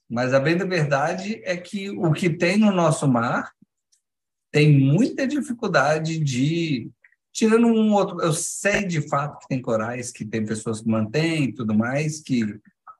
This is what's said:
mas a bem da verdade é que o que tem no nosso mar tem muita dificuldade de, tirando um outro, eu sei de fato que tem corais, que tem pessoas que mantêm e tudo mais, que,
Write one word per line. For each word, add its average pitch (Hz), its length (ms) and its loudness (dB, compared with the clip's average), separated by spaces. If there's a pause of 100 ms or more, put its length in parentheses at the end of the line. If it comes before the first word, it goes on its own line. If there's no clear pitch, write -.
mas 127 240 0
a 135 60 4
bem 160 180 2
da 190 80 -2
verdade 180 760 -2
é 180 120 -4
que 196 360 -10
o 175 200 0
que 170 180 0
tem 175 280 0
no 208 140 6
nosso 165 360 2
mar 127 440 0 (1000)
tem 151 280 6
muita 196 480 2
dificuldade 160 920 -2
de, 143 720 -2 (420)
tirando 226 360 4
um 220 260 4
outro, 180 280 0
eu 160 120 0
sei 202 500 -2
de 160 240 -4
fato 143 340 -4
que - 60 -20
tem 131 140 -6
corais, 117 500 -6
que - 140 -12
tem 110 180 -6
pessoas 110 380 -6
que 113 80 -4
mantêm 147 560 0
e 107 80 -4
tudo 110 220 -4
mais, 139 440 -2
que, 113 400 -4 (400)